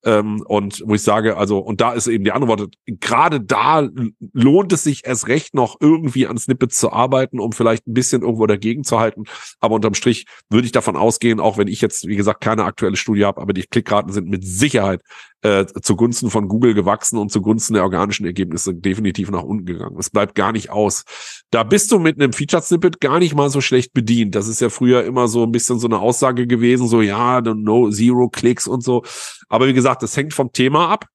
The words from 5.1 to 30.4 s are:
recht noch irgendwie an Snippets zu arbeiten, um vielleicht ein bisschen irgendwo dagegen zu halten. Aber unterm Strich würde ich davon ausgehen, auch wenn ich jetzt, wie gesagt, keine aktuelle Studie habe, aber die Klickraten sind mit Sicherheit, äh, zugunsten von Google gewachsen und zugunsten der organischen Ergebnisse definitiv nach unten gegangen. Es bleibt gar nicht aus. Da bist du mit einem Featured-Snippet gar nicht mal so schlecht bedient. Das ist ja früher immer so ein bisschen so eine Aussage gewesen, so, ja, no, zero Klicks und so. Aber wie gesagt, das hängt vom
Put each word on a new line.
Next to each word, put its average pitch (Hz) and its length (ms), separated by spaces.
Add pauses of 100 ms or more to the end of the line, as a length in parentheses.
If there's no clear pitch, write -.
recht 147 260
noch 123 260
irgendwie 151 460
an 123 120
Snippets 127 400
zu - 140
arbeiten, 131 480
um 110 120
vielleicht 113 340
ein 117 80
bisschen 127 280
irgendwo 113 240
dagegen 107 380
zu 120 140
halten. 107 260 (360)
Aber 110 140
unterm 107 200
Strich - 320 (240)
würde 120 160
ich 117 60
davon 113 240
ausgehen, 110 440
auch 101 180
wenn 101 100
ich 101 120
jetzt, - 260
wie 101 100
gesagt, 101 240
keine 107 240
aktuelle 98 320
Studie 104 280
habe, 101 160
aber 98 120
die 95 100
Klickraten 104 500
sind 98 160
mit 101 160
Sicherheit, 98 580 (400)
äh, 98 240 (160)
zugunsten 117 480
von 104 180
Google 117 240
gewachsen 104 460
und 104 120
zugunsten 110 440
der 98 80
organischen 98 420
Ergebnisse 87 500
definitiv 98 560
nach 90 120
unten 90 240
gegangen. 90 320
Es - 100
bleibt 104 260
gar 101 180
nicht 110 180
aus. 104 340 (460)
Da 113 140
bist 196 280
du 220 60
mit 160 200
einem 139 140
Featured-Snippet 170 680
gar 143 200
nicht 170 160
mal 143 160
so 139 100
schlecht 127 320
bedient. 113 420
Das 104 140
ist 113 140
ja 120 80
früher 123 340
immer 123 240
so 117 140
ein 117 100
bisschen 120 260
so 120 80
eine 110 140
Aussage 123 460
gewesen, 120 420
so, 113 140
ja, 120 400
no, 110 480
zero 120 400
Klicks - 360
und 123 160
so. 123 200 (480)
Aber 117 160
wie 135 80
gesagt, 127 280
das 113 140
hängt 147 160
vom 131 200